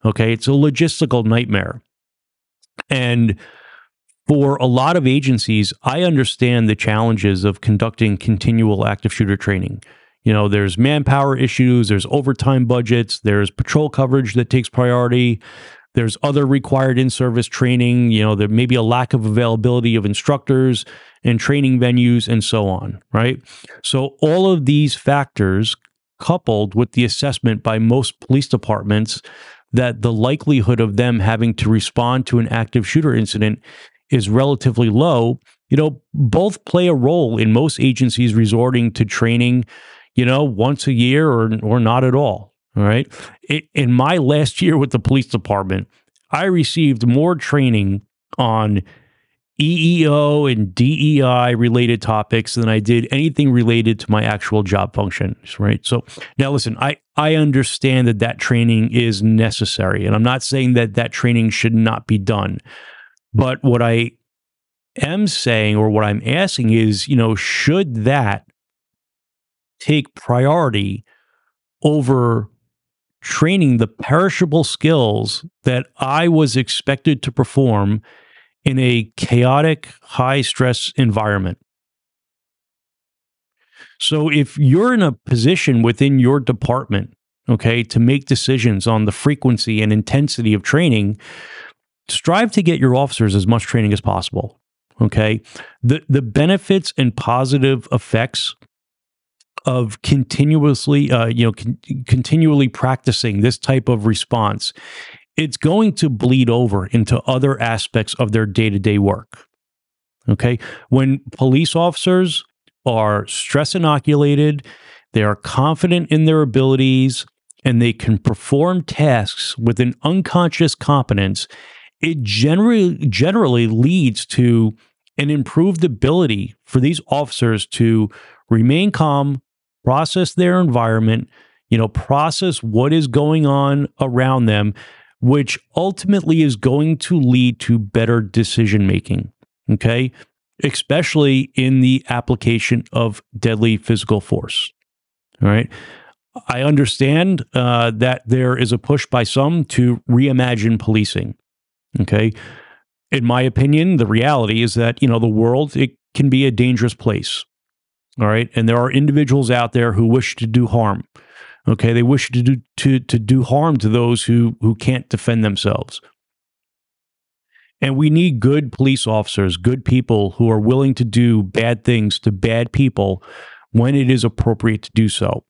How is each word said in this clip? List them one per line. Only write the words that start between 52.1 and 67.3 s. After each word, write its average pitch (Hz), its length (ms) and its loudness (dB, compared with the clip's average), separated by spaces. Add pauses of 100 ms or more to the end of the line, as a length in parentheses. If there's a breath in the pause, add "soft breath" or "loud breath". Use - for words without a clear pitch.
than 117 160 -2
I 110 100 2
did 117 300 0
anything 143 420 0
related 117 500 2
to - 100 -4
my 107 120 0
actual 107 380 -2
job 98 320 -2
functions, - 640 -6
right? 104 240 0
So 120 220 -4 (320 loud breath)
now 139 140 0
listen, 117 280 -4
I, 143 180 -4 (180)
I 156 180 0
understand 135 760 0
that 110 120 0
that 117 180 -2
training 117 540 0
is 113 320 0
necessary, 107 840 0
and 104 80 0
I'm 107 80 0
not 127 220 0
saying 127 300 0
that 117 200 0
that 117 180 -4
training 117 380 0
should 113 240 -2
not 113 320 0
be 110 140 0
done. 98 400 -4 (760 loud breath)
But 127 300 0
what 120 180 2
I 117 300 0 (920)
am 185 240 -2
saying, 110 500 0
or 107 140 2
what 107 140 0
I'm 104 200 -2
asking 131 500 -2
is, 110 340 0
you 139 80 0
know, 113 180 2